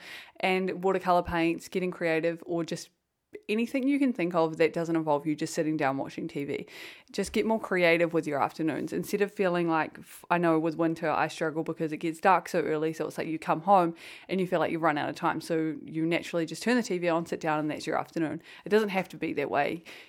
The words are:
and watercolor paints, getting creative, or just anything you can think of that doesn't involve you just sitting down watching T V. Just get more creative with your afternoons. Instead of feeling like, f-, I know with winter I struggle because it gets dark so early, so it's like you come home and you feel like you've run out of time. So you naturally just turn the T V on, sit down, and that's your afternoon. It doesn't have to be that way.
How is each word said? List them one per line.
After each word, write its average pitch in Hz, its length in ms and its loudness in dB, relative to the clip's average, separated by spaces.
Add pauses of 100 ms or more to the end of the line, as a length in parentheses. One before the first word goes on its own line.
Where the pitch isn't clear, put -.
(400)
and 185 440 0
watercolor 185 380 4
paints, 165 460 0
getting 185 240 -2
creative, 165 560 0
or 170 160 -2
just - 260 -8 (580)
anything 233 400 0
you 285 100 4
can 269 140 4
think 180 240 -2
of 160 220 2
that 160 160 4
doesn't 165 240 0
involve 151 280 2
you 151 80 0
just 156 200 -4
sitting 156 240 0
down 135 200 2
watching - 300 -6
T 147 160 -6
V. - 240 -6 (460)
Just 190 180 -4
get 208 140 0
more 220 160 0
creative 170 520 4
with 156 140 2
your 143 140 0
afternoons. 156 500 0
Instead 180 300 -2
of 196 100 2
feeling 175 380 0
like, 160 300 0
f-, - 300 -20
I 175 80 4
know 165 220 4
with 160 160 0
winter 165 340 0
I 151 200 2
struggle 160 340 -2
because 160 300 -4
it 151 40 -6
gets 165 220 -4
dark 175 300 4
so 180 100 0
early, 156 320 0
so 156 160 -4
it's - 100 -10
like - 100 -4
you 160 120 -4
come 160 220 0
home 175 340 6 (320)
and 185 140 0
you 175 60 0
feel 180 120 0
like 156 120 0
you've 165 100 -2
run 151 160 2
out 135 120 -2
of 147 60 -8
time. 160 240 -2
So 160 360 -2 (100)
you 160 200 -6
naturally 170 400 -2
just 160 160 -10
turn 233 140 2
the 233 80 2
T 185 140 -4
V 175 100 -2
on, 170 180 0
sit 175 140 -6
down, 156 200 0
and 151 120 -2
that's - 160 -8
your 147 100 0
afternoon. 156 440 -2 (240)
It 170 40 -10
doesn't 208 200 4
have 185 200 -2
to 165 80 -16
be 160 160 -4
that 143 160 -2
way. 143 340 0 (260)